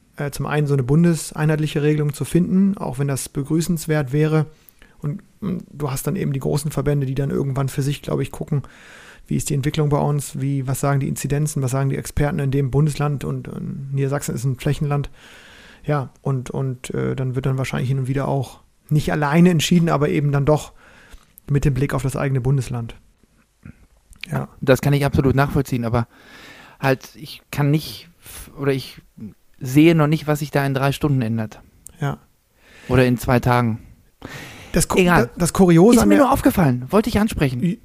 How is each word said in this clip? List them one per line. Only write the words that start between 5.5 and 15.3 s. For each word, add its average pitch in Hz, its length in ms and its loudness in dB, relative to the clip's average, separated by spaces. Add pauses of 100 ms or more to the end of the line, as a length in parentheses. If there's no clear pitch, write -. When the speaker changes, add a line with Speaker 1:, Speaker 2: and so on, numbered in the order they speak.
Speaker 1:
du 139 220 -6
hast 135 160 -6
dann 147 80 -2
eben 156 160 -2
die 139 80 -4
großen 151 320 -2
Verbände, 143 360 -2
die 135 80 -6
dann 139 140 -2
irgendwann 135 380 -2
für 143 140 -4
sich, 139 200 -4
glaube 139 220 -4
ich, - 80 -8
gucken, 147 300 -4 (680)
wie 147 80 -2
ist 135 140 -4
die 151 40 -2
Entwicklung 147 360 -2
bei 143 100 2
uns, 147 400 -2
wie, 135 260 -2
was 135 140 -4
sagen 139 220 0
die - 80 -4
Inzidenzen, 143 520 -2
was 127 100 -2
sagen 135 180 0
die 139 80 -2
Experten 147 420 -2
in 139 120 -2
dem 139 200 0
Bundesland 147 540 0
und, 135 240 -8
und - 440 -8
Niedersachsen 139 400 -2
ist 120 120 -6
ein 131 100 -2
Flächenland. 143 540 -2 (760)